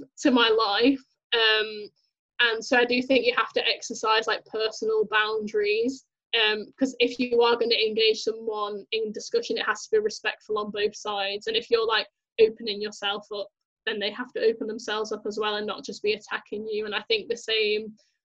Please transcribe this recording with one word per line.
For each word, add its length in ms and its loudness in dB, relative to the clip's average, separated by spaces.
to 80 6
my 180 6
life." 520 4
Um, 360 4
and 240 0
so 120 4
I 80 6
do 160 2
think 240 2
you 120 2
have 160 -2
to 140 0
exercise, 600 0
like, 180 -2
personal 640 -2
boundaries, 960 0
um, 220 0
'cause 220 0
if 200 2
you 220 2
are 140 4
gonna 200 0
engage 480 2
someone 680 -6
in 200 -4
discussion, 460 -4
it 80 -2
has 180 -4
to 120 -12
be 40 6
respectful 580 -4
on 140 -6
both 240 -2
sides. 520 -4
And 80 -2
if 140 -4
you're, 160 2
like, 220 0
opening 420 2
yourself 500 -6
up, 160 -6
then 140 -4
they 120 -2
have 220 -8
to 100 -4
open 240 2
themselves 440 -4
up 140 -6
as 140 -6
well 180 -2
and 100 -4
not 160 -6
just 200 -12
be 100 2
attacking 540 -8
you. 180 -4
And 100 -6
I 80 -2
think 260 -2
the 80 -4
same 580 -2